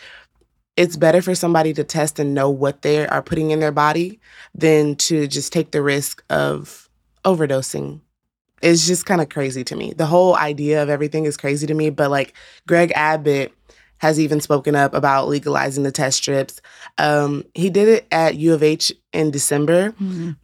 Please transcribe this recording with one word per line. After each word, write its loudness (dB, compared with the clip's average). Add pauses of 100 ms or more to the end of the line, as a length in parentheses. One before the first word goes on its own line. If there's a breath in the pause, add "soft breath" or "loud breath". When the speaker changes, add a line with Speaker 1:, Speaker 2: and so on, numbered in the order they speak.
(760 loud breath)
Speaker 1:
it's 2
better 4
for -2
somebody 0
to -2
test -4
and -2
know 2
what -2
they 0
are -2
putting -2
in 0
their 0
body -2 (340 loud breath)
than 2
to -2
just -6
take -4
the -2
risk -4
of -4 (360)
overdosing. -2 (640)
It's 4
just -2
kinda 0
crazy -6
to -10
me. -8
The 0
whole 4
idea 0
of -2
everything -2
is -4
crazy -4
to -2
me, 0
but, 0
like, -2 (360 loud breath)
Greg 4
Abbott 0 (480 soft breath)
has 2
even 0
spoken 0
up 2
about 2
legalizing -2
the -2
test -2
strips. -4 (380 loud breath)
Um, 0 (100)
he 0
did 4
it 4
at 2
U 2
of 0
H 2 (200)
in 0
December 0
Speaker 2:
Mm-hmm. -6 (140)